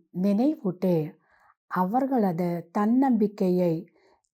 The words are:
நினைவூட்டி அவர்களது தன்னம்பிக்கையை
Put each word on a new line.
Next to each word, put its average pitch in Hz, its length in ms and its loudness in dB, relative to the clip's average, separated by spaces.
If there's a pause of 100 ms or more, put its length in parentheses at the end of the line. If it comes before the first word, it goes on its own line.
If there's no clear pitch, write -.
(220)
நினைவூட்டி 196 960 0 (480)
அவர்களது 185 1040 -2
தன்னம்பிக்கையை 208 1200 0 (420)